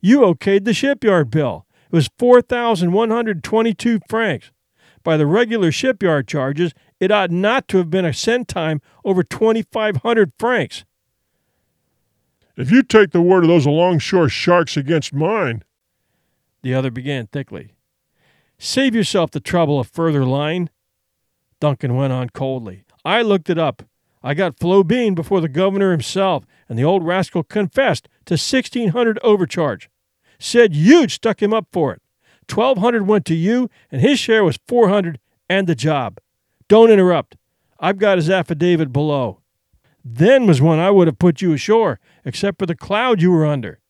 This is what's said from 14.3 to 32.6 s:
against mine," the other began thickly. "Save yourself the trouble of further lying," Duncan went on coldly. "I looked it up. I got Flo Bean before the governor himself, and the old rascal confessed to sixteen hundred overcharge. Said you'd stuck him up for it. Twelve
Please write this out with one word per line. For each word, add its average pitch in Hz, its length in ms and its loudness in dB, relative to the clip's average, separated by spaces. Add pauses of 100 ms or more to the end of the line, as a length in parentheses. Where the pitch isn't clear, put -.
against 147 380 -4
mine," 156 480 -4 (1000)
the 127 120 -4
other 131 160 -2
began 127 380 -10
thickly. 104 460 -12 (840)
"Save 254 380 0
yourself 185 340 0
the - 80 -10
trouble 151 400 0
of 127 80 -4
further 156 380 -2
lying," 151 440 -4 (920)
Duncan 143 340 -2
went 135 180 -2
on 127 180 -6
coldly. 120 520 -8 (220)
"I 208 180 -2
looked 202 260 -2
it 165 100 -2
up. 160 260 -4 (360)
I 139 140 -4
got 170 240 -4
Flo 190 240 2
Bean 214 320 -2
before 170 260 -2
the 160 80 -4
governor 190 440 0
himself, 175 520 -4 (240)
and 113 80 -8
the 120 80 -2
old 175 220 0
rascal 175 380 -4
confessed 214 640 -4 (180)
to 170 100 -2
sixteen 247 520 -2
hundred 226 340 0
overcharge. 175 680 -2 (520)
Said 233 340 2
you'd 214 380 4
stuck - 280 -4
him 208 140 0
up 214 180 -6
for 151 200 -2
it. - 100 -16 (460)
Twelve 240 300 0